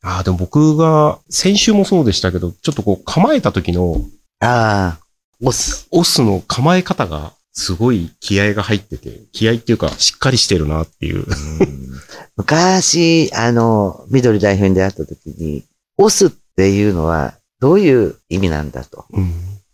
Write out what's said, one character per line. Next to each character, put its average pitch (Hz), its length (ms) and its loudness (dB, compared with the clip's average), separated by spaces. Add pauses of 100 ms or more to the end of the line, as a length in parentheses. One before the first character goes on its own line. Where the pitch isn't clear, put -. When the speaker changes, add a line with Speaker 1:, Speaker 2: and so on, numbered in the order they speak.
Speaker 1:
あ 92 180 -6
ー、 - 40 -6
で 95 60 0
も 90 60 0
僕 151 400 2
が、 156 420 2 (120)
先 196 260 0
週 214 160 2
も 202 120 4
そ 180 180 2
う - 20 2
で 104 80 2
し - 80 -2
た 92 120 -2
け 90 60 -4
ど、 90 140 -4
ち - 160 -8
ょ 151 40 -2
っ - 20 -8
と 104 80 -6
こ 101 180 0
う - 40 -20
構 233 300 0
え 254 60 2
た - 120 -2
時 90 200 -2
の、 87 300 -2 (380)
Speaker 2:
あ 104 580 0 (440)
ー、 127 40 -2
オ 127 60 2
ス。 - 380 -6
Speaker 1:
オ 175 140 2
ス - 180 0
の 98 240 0
構 160 300 2
え 180 60 0
方 151 240 -4
が、 76 260 -10 (220)
す - 200 -6
ご 117 180 2
い 87 260 -2
気 98 220 -2
合 104 140 0
が 104 80 -4
入 104 160 -2
っ - 20 -4
て - 160 -14
て、 57 240 -16 (120)
気 110 160 0
合 117 60 2
っ - 40 -2
て 117 140 -2
い - 20 4
う - 40 -2
か、 78 120 -2
し - 240 -4
っ - 40 -20
か 131 120 0
り 120 80 2
し 107 80 2
て 98 100 0
る 78 100 0
な 78 160 -2
っ - 40 -4
て - 200 -12
い 85 60 -6
う。 92 60 -4
Speaker 2:
う 78 460 -4
ん。 67 280 -8 (440)
昔、 165 960 2
あ 117 180 0
の、 113 560 0
緑 123 320 2
代 101 140 2
表 98 140 2
に 95 60 4
出 92 80 2
会 95 60 0
っ - 40 -4
た 78 120 -8
時 - 220 -16
に、 76 380 -8 (340)
オ 214 100 6
ス - 180 2
っ - 40 2 (260)
て 95 140 4
い 101 180 2
う 98 60 0
の 80 100 -2
は、 80 300 -2 (260)
ど 143 140 4
う 208 60 4
い 131 260 4
う 73 100 -6 (120)
意 90 100 -4
味 98 100 0
な 76 140 -2
ん 71 80 -10
だ 64 140 -12
と。 - 260 -20
Speaker 1:
う 95 100 -4
ん。 87 120 -2 (420)